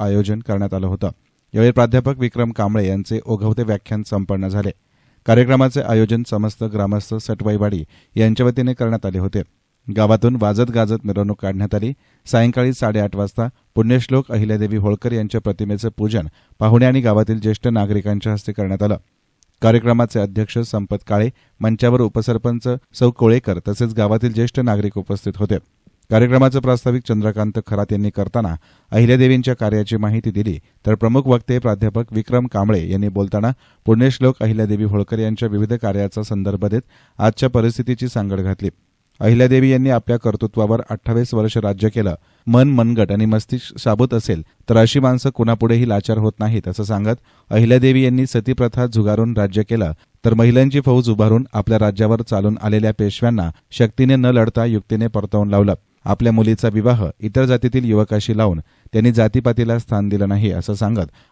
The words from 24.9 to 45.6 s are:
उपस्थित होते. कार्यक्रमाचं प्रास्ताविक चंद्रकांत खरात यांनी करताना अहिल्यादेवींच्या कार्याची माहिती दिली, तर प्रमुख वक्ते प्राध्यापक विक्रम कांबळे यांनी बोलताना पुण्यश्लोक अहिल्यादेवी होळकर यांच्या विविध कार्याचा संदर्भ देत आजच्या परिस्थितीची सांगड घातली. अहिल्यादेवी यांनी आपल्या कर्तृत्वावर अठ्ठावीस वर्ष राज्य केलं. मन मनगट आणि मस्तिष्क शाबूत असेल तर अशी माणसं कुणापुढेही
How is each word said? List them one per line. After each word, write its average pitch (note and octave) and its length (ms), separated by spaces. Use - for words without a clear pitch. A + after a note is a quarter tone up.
उपस्थित G2 380
होते. G2+ 220
कार्यक्रमाचं B2+ 500
प्रास्ताविक B2+ 480
चंद्रकांत G#2+ 580
खरात G2+ 260
यांनी G#2 180
करताना F#2+ 440
अहिल्यादेवींच्या B2+ 640
कार्याची G#2+ 420
माहिती G#2+ 340
दिली, G2+ 280
तर G#2+ 80
प्रमुख A#2 320
वक्ते B2 320
प्राध्यापक A2 520
विक्रम A#2+ 360
कांबळे G2+ 420
यांनी G2 200
बोलताना G2+ 420
पुण्यश्लोक B2+ 540
अहिल्यादेवी A2 440
होळकर G#2 340
यांच्या A2 300
विविध G#2 240
कार्याचा G2+ 500
संदर्भ G2 440
देत G#2+ 160
आजच्या A2 320
परिस्थितीची A#2+ 580
सांगड G2+ 320
घातली. F#2+ 280
अहिल्यादेवी B2+ 500
यांनी C3 200
आपल्या A#2+ 260
कर्तृत्वावर A2 640
अठ्ठावीस A#2 440
वर्ष G#2+ 220
राज्य G#2 320
केलं. G2+ 260
मन B2 220
मनगट A#2 440
आणि G#2 120
मस्तिष्क A2 540
शाबूत A#2+ 360
असेल G2+ 280
तर A2+ 60
अशी A2+ 240
माणसं B2+ 300
कुणापुढेही A#2 580